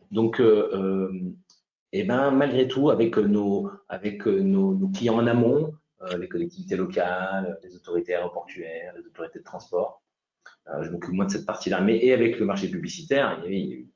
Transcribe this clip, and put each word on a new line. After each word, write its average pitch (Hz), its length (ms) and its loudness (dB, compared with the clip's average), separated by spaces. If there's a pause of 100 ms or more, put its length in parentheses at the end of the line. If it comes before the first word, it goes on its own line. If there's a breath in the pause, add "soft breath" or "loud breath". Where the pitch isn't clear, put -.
(120)
Donc, 113 280 0
euh, 110 340 6
euh, 95 380 -2 (840)
eh 101 100 0
ben, 135 260 2
malgré 131 380 4
tout, 135 240 2
avec 113 260 2
nos, 101 540 2 (180)
avec, 101 380 -8
euh, 98 120 4
nos, 98 360 2
nos 95 140 0
clients 113 260 0
en 117 100 4
amont, 123 480 2 (280)
euh, 90 160 -6
les 87 100 -8
collectivités 87 480 -6
locales, 92 880 -2
les 90 120 -20
autorités 87 380 -4
aéroportuaires, 87 840 -8
les - 120 -18
autorités - 320 -14
de - 40 -20
transport, - 600 -6 (640 loud breath)
euh, 78 160 -8
je 82 80 -8
m'occupe 85 220 -8
moins 98 120 0
de 98 60 -2
cette 104 140 -6
partie-là, 92 360 -2
mais 107 160 4
et 127 160 6
avec 117 240 2
le 104 80 0
marché 95 220 -2
publicitaire, 92 720 -2
il 82 40 -10
y 90 40 -8
avait, 98 120 -4
il 73 60 -4
y 64 80 -8
a - 40 -12
eu, 64 180 -18